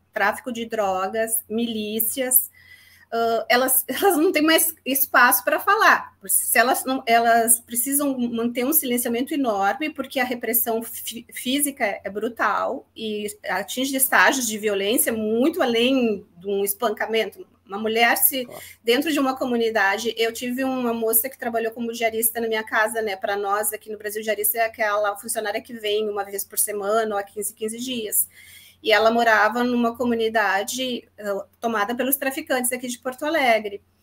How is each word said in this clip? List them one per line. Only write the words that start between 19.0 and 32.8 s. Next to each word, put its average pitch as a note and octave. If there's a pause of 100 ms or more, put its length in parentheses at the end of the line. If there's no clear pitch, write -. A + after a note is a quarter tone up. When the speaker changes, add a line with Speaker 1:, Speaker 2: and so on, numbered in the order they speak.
Speaker 1:
de D4
uma C4
comunidade, A3+
eu A3+
tive B3
uma B3+
moça A3+
que -
trabalhou A3+
como A#3
diarista A3+
na A#3
minha A3
casa, A3+
né? G3+
Pra G3+
nós, G3+
aqui G#3+
no G#3+
Brasil, G#3
diarista G#3+
é A3+
aquela G#3
funcionária G#3+
que A#3+
vem G#3+
uma G3+
vez G3
por -
semana G#3
ou G3+
a G3+
quinze, G3+
quinze A3
dias. A#3+ (560)
E G#3+
ela G#3+
morava A#3
numa A#3+
comunidade, A3+ (100)
eh, G#3 (240)
tomada A#3
pelos B3+
traficantes C4+
aqui B3